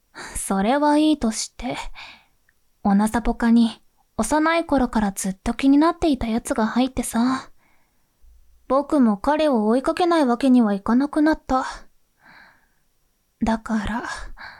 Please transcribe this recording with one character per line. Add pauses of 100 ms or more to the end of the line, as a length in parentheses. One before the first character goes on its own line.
(360)
そ
れ
は
い
い
と
し
て、 (1040)
オ
ナ
サ
ポ
科
に (360)
幼
い
頃
か
ら
ず
っ
と
気
に
な
っ
て
い
た
や
つ
が
入
っ
て
さ。 (1160)
僕
も
彼
を
追
い
か
け
な
い
わ
け
に
は
い
か
な
く
な
っ
た。 (1800)
だ
か
ら、 (560)